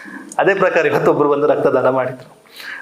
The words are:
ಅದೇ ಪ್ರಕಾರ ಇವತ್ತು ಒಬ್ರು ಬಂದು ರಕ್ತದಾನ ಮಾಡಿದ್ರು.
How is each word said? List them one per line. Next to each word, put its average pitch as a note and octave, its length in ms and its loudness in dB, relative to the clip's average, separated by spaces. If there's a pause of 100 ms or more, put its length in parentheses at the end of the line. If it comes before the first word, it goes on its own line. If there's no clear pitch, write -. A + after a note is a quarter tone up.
(380)
ಅದೇ E3 160 2
ಪ್ರಕಾರ F3 320 2
ಇವತ್ತು D3 240 2
ಒಬ್ರು D3 180 2
ಬಂದು C#3+ 180 2
ರಕ್ತದಾನ B2+ 420 2
ಮಾಡಿದ್ರು. C3 520 -4 (420)